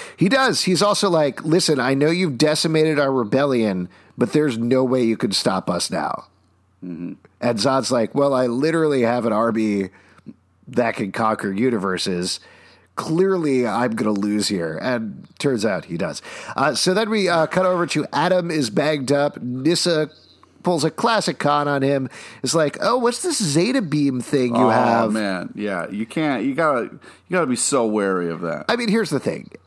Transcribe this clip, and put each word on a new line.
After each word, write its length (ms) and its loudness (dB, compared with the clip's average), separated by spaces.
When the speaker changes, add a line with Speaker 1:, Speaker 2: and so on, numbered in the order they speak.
Speaker 1:
He 120 2
does. 340 2
He's 180 2
also 300 2
like, 340 2
"Listen, 360 2
I 140 2
know 160 4
you've 280 0
decimated 600 2
our 120 2
rebellion, 760 0
but 160 0
there's 240 2
no 280 2
way 180 2
you 140 2
can 160 -2
stop 360 -2
us 220 -2
now." 360 -6
Speaker 2:
Mm-hmm. 300 -10
Speaker 1:
And 180 0
Zod's 320 2
like, 240 0
"Well, 180 2
I 140 2
literally 560 0
have 240 0
an 60 0
army 580 0
that 260 0
can 160 -4
conquer 400 -2
universes. 880 -2
Clearly, 720 0
I'm 260 0
gonna 200 0
lose 360 0
here." 340 -4
And 440 -6
turns 260 0
out 220 -2
he 100 -6
does. 240 -6
Uh, 180 2
so 200 0
then 160 0
we, 180 2
uh, 180 2
cut 180 0
over 220 2
to 260 -2
Adam 380 2
is 200 -2
bagged 420 0
up. 280 0
Nyssa 720 0
pulls 180 2
a 80 0
classic 480 0
con 300 2
on 140 0
him. 260 0
It's 140 -2
like, 240 2
"Oh, 180 2
what's 240 0
this 180 -2
Zeta 400 2
beam 400 0
thing 360 0
you 80 4
Speaker 2:
Oh, 60 4
Speaker 1:
have?" 420 2
Speaker 2:
man. 420 -4
Yeah, 360 -4
you 160 -6
can't, 380 -2
you 100 -2
gotta, 320 0
you 20 -16
gotta 160 2
be 100 0
so 300 0
wary 440 0
of 100 -6
that. 280 -6
Speaker 1:
I 60 0
mean, 140 -2
here's 220 0
the 100 -2
thing. 320 -6